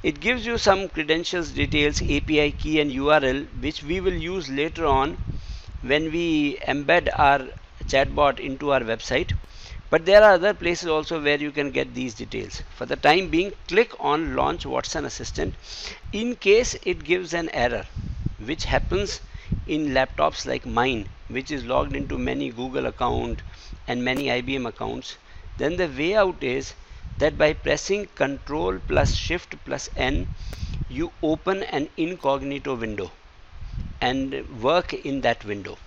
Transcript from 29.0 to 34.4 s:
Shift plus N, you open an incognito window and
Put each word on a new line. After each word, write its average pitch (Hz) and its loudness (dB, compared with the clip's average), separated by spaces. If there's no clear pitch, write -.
Shift - -4
plus 135 -6
N, 135 0
you 151 -4
open 190 0
an - -2
incognito 139 -2
window 107 -6
and 135 -2